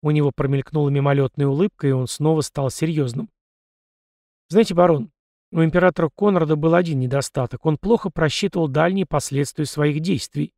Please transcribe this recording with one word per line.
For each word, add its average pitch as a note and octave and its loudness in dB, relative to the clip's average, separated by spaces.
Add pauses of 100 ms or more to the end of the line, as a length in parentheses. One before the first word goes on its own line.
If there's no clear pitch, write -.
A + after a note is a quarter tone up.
У D3+ -2
него D3 2
промелькнула C#3+ -2
мимолетная C#3 0
улыбка, D3 0
и C3+ 2
он B2+ -2
снова D3+ 0
стал C3+ -4
серьезным. D3+ -4 (1160)
«Знаете, G3 2
барон, E3 4 (420)
у E3 2
императора E3+ 2
Конрада F3 2
был D#3+ 2
один E3 0
недостаток. B2+ -4
Он D3+ 2
плохо G#3 -2
просчитывал D#3+ -2
дальние E3+ 0
последствия C#3+ -4
своих D3 -2
действий. D#3 -4